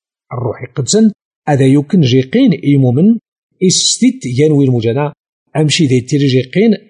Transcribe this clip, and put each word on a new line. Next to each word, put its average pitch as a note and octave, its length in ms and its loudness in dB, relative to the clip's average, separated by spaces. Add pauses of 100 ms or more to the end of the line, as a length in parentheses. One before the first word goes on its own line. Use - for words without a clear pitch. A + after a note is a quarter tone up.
(340)
الروح A#2+ 300 -8
يقدسن، G3+ 480 0 (360)
هذا C3+ 180 0
يمكن D3 360 2
جيقين C3 520 2
إيمومن، C#3+ 640 2 (500)
إستيت - 580 -2 (140)
ينوي D3 260 2
المجانا، B2+ 480 -2 (440)
أمشي D3+ 280 0
ذي B2+ 160 0
تيري C#3 260 -2
جيقين C3+ 440 0 (180)